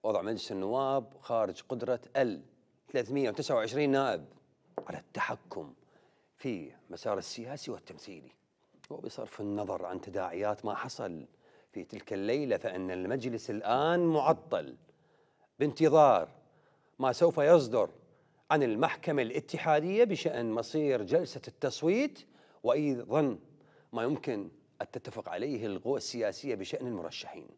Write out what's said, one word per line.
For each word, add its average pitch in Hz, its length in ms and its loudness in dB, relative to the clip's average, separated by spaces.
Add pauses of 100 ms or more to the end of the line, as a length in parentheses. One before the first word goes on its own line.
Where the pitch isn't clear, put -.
وضع 104 180 2
مجلس 104 300 -6
النواب 123 680 -2
خارج 110 500 -2
قدرة 120 300 -2 (160)
الثلاثمية 123 1120 -2
وتسعة 135 260 -2
وعشرين 123 360 2
نائب 123 340 2 (640)
على - 100 -10
التحكم - 760 -8 (640)
في 92 340 -6 (180)
مسار 98 280 -4
السياسي 120 540 -10
والتمثيلي. 87 600 -16 (580)
وبصرف - 520 -8
النظر 101 440 -2
عن 92 160 -6
تداعيات 98 640 -2
ما 104 100 -2
حصل 87 500 -8 (460)
في 95 120 -10
تلك 104 300 -10
الليلة، 113 440 0
فإن 92 340 -4
المجلس 113 580 -4
الآن 139 580 2
معطل 131 680 0 (840)
بانتظار 143 720 6 (680)
ما 131 120 2
سوف 170 260 4
يصدر 135 520 6 (640)
عن 151 120 6
المحكمة 135 580 0
الاتحادية 156 840 2
بشأن 123 480 0
مصير 123 520 0
جلسة 143 440 0
التصويت، 180 800 -2 (360)
وأيضًا 135 760 2 (540)
ما 117 100 -2
يمكن 117 460 -2 (320)
أن - 100 -8
تتفق 113 380 -10
عليه 113 360 -4
القوى 110 320 -2
السياسية 113 580 -4
بشأن 123 320 -6
المرشحين. 82 600 -10 (100)